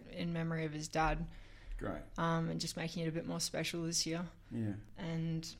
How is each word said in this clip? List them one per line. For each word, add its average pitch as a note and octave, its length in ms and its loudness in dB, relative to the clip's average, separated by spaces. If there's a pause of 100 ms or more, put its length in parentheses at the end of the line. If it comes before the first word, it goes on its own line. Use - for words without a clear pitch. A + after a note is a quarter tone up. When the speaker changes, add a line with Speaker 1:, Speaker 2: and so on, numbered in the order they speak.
(120)
Speaker 1:
in F3 220 0
memory E3 320 2
of D3+ 80 -2
his D#3 140 -4
dad. D#3+ 380 4 (520)
Speaker 2:
Great. - 240 -2 (160)
Speaker 1:
Um, E3 320 4
and E3 100 0
just E3 160 -2
making E3 280 -2
it E3 40 2
a D#3+ 40 2
bit D#3+ 140 0
more E3+ 140 0
special D#3+ 440 0
this E3 220 2
year. E3 200 0 (260)
Speaker 2:
Yeah. A2 220 2 (240)
Speaker 1:
And E3 500 0 (120)